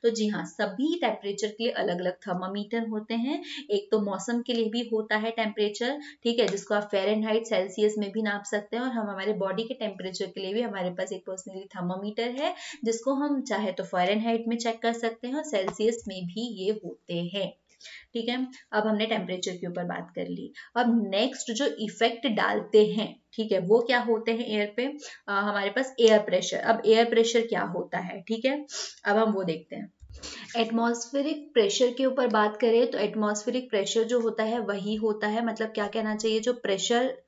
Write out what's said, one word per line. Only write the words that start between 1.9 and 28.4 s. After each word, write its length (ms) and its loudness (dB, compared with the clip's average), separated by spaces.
thermometer 600 -4
होते 260 -4
हैं। 300 -2
एक 200 0
तो 100 2
मौसम 400 -2
के 120 -4
लिए 160 0
भी 240 -4
होता 240 0
है 140 -2
temperature, 680 -2
ठीक 160 0
है, 80 4
जिसको 280 -2
आप 160 0
Fahrenheit, 540 2
Celsius 520 0
में 140 -2
भी 100 -2
नाप 220 -2
सकते 340 -4
हैं। 60 -2
और 60 -2
हम 200 -2
हमारे 240 -2
body 300 -2
के 100 -6
टेम्परेचर 520 -6
के 160 -12
लिए 120 -4
भी 80 0
हमारे 280 -4
पास 220 -6
एक 160 -10
personally 380 -10
thermometer 760 -4
है, 120 0
जिसको 280 0
हम 280 0
चाहे 300 -2
तो 120 -6
फ़ारेनहाइट 640 0
में 100 0
check 240 -4
कर 120 0
सकते 340 -4
हैं 80 -4
और 80 -4
सेल्सियस 640 0
में 100 -8
भी 240 -6
ये 60 2
होते 280 -10
हैं, 360 -4
ठीक 160 -2
है। 180 -2
अब 160 2
हमने 180 2
temperature 460 -4
के 160 -8
ऊपर 160 -4
बात 320 -8
कर 120 -6
ली। 260 -8
अब 340 4
next 420 0
जो 140 0
effect 640 0
डालते 580 6
हैं, 360 -4
ठीक 180 -4
है, 80 4
वो 200 6
क्या 200 2
होते 320 0
हैं 140 -2
एयर 320 -2
पे, 80 -2
अ, 40 -4
हमारे 380 0
पास 300 -2
एयर 200 10
pressure। 380 0
अब 280 2
air 240 8
pressure 320 6
क्या 200 0
होता 360 -4
है, 240 -8
ठीक 240 -4